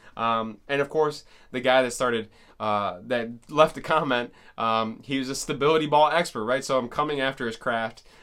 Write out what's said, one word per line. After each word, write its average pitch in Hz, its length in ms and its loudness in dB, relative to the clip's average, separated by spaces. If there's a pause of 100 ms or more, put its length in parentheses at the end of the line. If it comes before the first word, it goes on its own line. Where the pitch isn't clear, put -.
(160)
Um, 113 420 -2 (100)
and 139 120 0
of 139 80 0
course, 151 360 0 (260)
the 127 100 -4
guy 127 220 6
that 120 100 0
started, 117 360 -2 (320)
uh, 101 460 -2
that 120 220 -2 (200)
left 151 260 4
the 135 60 -10
comment, 139 520 0 (240)
um, 113 460 0
he 135 160 -6
was 131 100 -4
a 135 60 -6
stability 151 520 0
ball 147 240 4
expert, 156 340 -2
right? 131 200 0
So 135 140 0
I'm 120 100 -2
coming 147 320 -2
after 131 260 -2
his 113 100 -4
craft, 113 460 -4 (200)